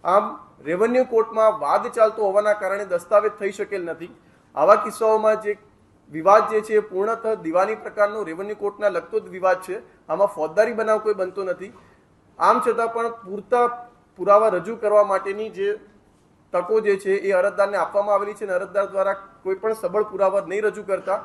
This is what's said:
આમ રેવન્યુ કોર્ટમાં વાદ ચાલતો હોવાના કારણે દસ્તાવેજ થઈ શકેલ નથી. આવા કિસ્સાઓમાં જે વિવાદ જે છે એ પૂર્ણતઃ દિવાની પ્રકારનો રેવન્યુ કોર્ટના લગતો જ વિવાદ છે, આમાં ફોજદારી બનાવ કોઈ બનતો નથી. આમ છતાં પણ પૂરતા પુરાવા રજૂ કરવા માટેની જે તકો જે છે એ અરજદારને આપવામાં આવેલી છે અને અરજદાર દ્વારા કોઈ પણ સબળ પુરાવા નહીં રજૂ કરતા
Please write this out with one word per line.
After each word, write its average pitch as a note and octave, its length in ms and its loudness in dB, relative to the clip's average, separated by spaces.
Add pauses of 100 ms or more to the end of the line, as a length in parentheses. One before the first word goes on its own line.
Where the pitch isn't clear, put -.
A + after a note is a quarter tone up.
આમ G3+ 340 0 (260)
રેવન્યુ A3+ 400 2
કોર્ટમાં A3 560 2
વાદ D#3+ 260 0
ચાલતો A3 380 2
હોવાના G#3 280 2
કારણે G3+ 320 -4
દસ્તાવેજ G#3 480 2
થઈ G3+ 180 -6
શકેલ G3 340 -8
નથી. E3 320 -12 (380)
આવા E3+ 200 6
કિસ્સાઓમાં A3 680 2
જે G#3 160 -4 (540)
વિવાદ F#3+ 380 4
જે G#3+ 100 0
છે G#3+ 140 -6
એ G#3+ 60 6
પૂર્ણતઃ A3 540 -4
દિવાની F3+ 400 -2
પ્રકારનો G#3+ 480 -2
રેવન્યુ F#3+ 340 -8
કોર્ટના G3+ 320 -4
લગતો F3+ 320 -4
જ F#3 80 -18
વિવાદ F#3 320 0
છે, - 480 -14
આમાં F3+ 180 2
ફોજદારી E3 460 0
બનાવ G#3+ 260 0
કોઈ G#3 160 -2
બનતો F#3+ 300 -6
નથી. F#3 280 -8 (680)
આમ A3+ 300 4
છતાં A3+ 240 -2
પણ A#3 160 -4
પૂરતા A3+ 580 -2 (500)
પુરાવા G3+ 320 6
રજૂ F#3 280 -2
કરવા G#3 280 4
માટેની G3 440 -2
જે G3+ 320 -4 (720)
તકો F#3 280 2
જે G3+ 160 2
છે G3 140 -4
એ G3 220 0
અરજદારને G3 440 2
આપવામાં G3+ 380 0
આવેલી G3+ 200 0
છે G#3+ 100 -10
અને G3 100 -4
અરજદાર F#3+ 320 -2
દ્વારા F#3+ 260 -2 (300)
કોઈ F#3+ 120 -2
પણ A3 180 -4
સબળ G#3+ 300 -2
પુરાવા F#3+ 440 0
નહીં G3 160 -4
રજૂ G#3 200 -2
કરતા F#3+ 320 -4 (100)